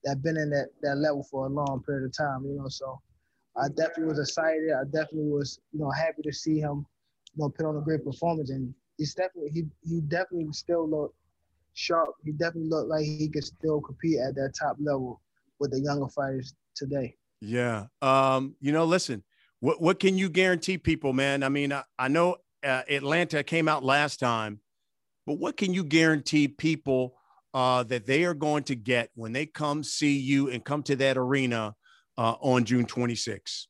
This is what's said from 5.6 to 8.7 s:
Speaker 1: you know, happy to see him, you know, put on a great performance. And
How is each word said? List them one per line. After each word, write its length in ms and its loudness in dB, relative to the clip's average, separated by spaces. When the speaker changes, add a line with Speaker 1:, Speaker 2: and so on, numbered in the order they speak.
Speaker 1:
you 80 -6
know, 100 -2
happy 320 -2
to 100 -4
see 260 0
him, 260 -2
you 80 -2
know, 60 0
put 180 -4
on 100 -2
a 40 -2
great 240 -2
performance. 460 -2
And 240 -6